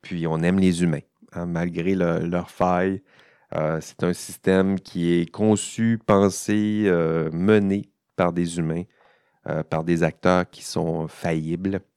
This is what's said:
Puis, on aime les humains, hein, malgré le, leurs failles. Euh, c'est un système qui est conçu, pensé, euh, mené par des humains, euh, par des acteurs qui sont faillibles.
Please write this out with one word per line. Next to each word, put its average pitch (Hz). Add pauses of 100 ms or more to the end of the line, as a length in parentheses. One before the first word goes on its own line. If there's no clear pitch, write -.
Puis, 82
on 80
aime 90
les 90
humains, 78 (320)
hein, 87
malgré 85
le, 85
leurs 87
failles. 92 (520)
Euh, 78
c'est -
un 90
système 95
qui 87
est 87
conçu, 110
pensé, 104
euh, 82
mené 98 (240)
par 87
des 85
humains, 82 (680)
euh, 78
par 78
des 85
acteurs 90
qui -
sont 82
faillibles. 85 (160)